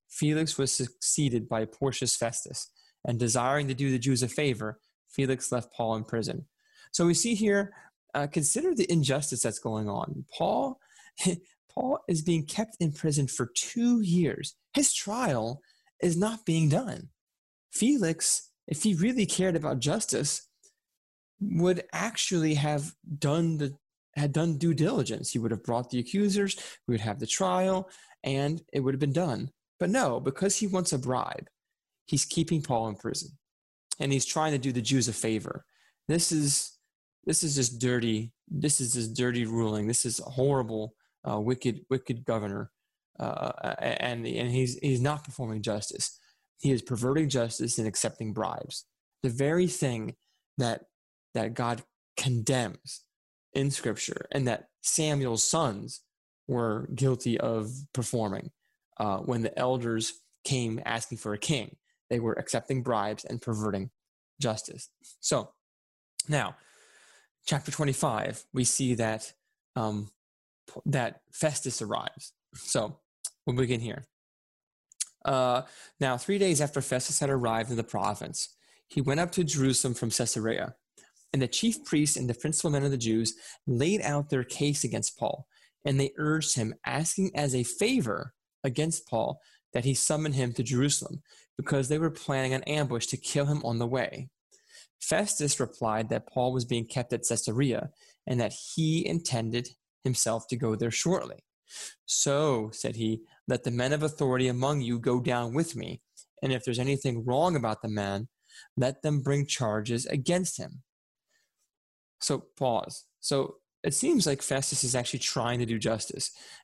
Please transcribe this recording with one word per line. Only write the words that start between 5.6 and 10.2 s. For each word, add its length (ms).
Paul 240
in 80
prison. 420
So 140
we 80
see 200
here, 380
uh, 120
consider 480
the 160
injustice 520
that's 160
going 300
on. 360